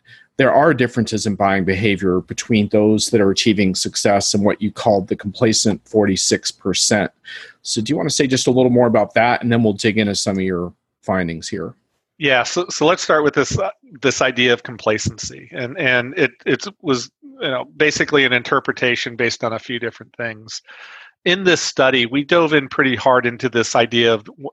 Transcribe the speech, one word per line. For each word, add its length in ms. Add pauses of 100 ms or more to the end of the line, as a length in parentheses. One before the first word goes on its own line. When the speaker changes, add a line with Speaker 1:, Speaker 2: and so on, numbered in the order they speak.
(380)
Speaker 1:
there 160
are 200
differences 520
in 100
buying 300
behavior 560
between 480
those 400
that 100
are 120
achieving 440
success 580
and 120
what 160
you 100
called 360
the 80
complacent 720
forty-six 640
percent. 600 (520)
So 180
do 100
you 60
wanna 140
say 160
just 200
a 40
little 200
more 160
about 280
that, 260
and 100
then 120
we'll 100
dig 240
into 180
some 220
of 60
your 300 (280)
findings 480
here? 240 (460)
Speaker 2:
Yeah, 240
so, 260
so 160
let's 180
start 200
with 120
this, 240
uh, 100 (320)
this 200
idea 300
of 120
complacency, 880
and, 260
and 400
it, 140 (160)
it 180 (160)
was, 300 (100)
you 260
know, 180 (120)
basically 480
an 80
interpretation 800
based 280
on 100
a 60
few 180
different 380
things. 460 (640)
In 180
this 180
study, 460
we 160
dove 300
in 160
pretty 260
hard 320
into 220
this 260
idea 380
of, 140 (260)